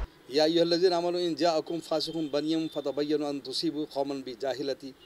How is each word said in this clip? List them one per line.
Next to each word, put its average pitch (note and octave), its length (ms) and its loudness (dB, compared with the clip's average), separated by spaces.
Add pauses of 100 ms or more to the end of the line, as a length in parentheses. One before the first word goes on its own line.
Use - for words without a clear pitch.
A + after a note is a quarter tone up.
(320)
या D3 120 4
अय्युहल्लज़ीना E3+ 540 4
आमनू F3 220 0
इन F3 160 0
जाअकुम D#3+ 460 2
फासिकुम D#3+ 480 -2
बिनबइन D#3 400 0
फतबय्यनु D3 560 0
अन C#3+ 160 -4
तुसीबू D3 480 -4
कौमन C#3 340 -4
बिजाहिलति C3 720 -4 (120)